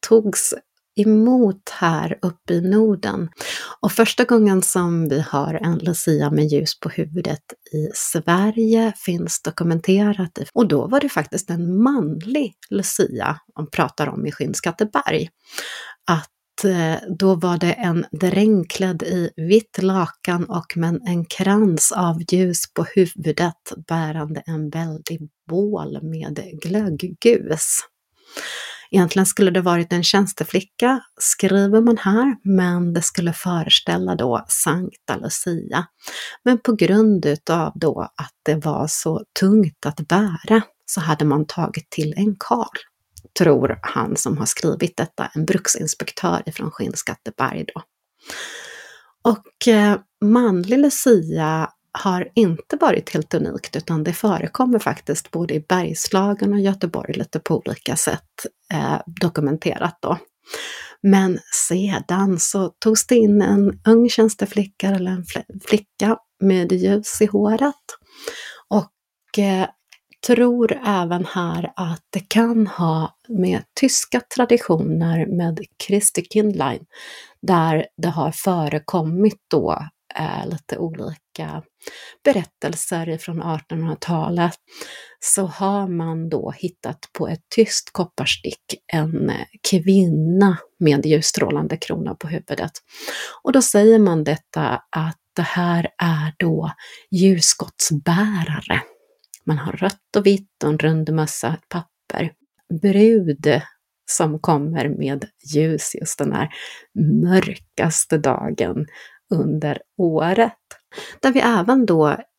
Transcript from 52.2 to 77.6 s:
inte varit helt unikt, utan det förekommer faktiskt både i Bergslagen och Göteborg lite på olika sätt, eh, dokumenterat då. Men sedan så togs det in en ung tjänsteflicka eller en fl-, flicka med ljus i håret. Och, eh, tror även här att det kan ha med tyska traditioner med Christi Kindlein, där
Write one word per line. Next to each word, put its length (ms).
inte 420
varit 340
helt 240
unikt, 420
utan 280
det 80
förekommer 640
faktiskt 520
både 240
i 60
Bergslagen 920
och 80
Göteborg 520
lite 280
på 180
olika 380
sätt, 500
eh, 280
dokumenterat 840
då. 160
Men 360
sedan 720
så 300
togs 280
det 100
in 260
en 440
ung 220
tjänsteflicka 800
eller 220
en 140
fl-, 340
flicka 480
med 320
ljus 480
i 60
håret. 480
Och, 720
eh, 280
tror 460
även 380
här 520
att 340
det 180
kan 380
ha 520
med 340
tyska 400
traditioner 1080
med 340
Christi 440
Kindlein, 540
där 440